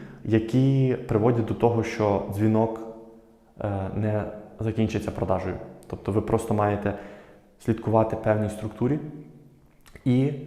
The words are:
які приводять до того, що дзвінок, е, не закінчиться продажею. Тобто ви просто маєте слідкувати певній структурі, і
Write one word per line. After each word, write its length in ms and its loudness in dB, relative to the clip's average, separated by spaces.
які 720 4
приводять 380 4
до 80 -2
того, 300 2
що 500 0
дзвінок, 460 2
е, 360 -4
не 280 0
закінчиться 520 -2
продажею. 440 -2
Тобто 240 -6
ви 100 2
просто 320 0
маєте 400 0
слідкувати 560 0
певній 340 0
структурі, 500 -4
і 260 2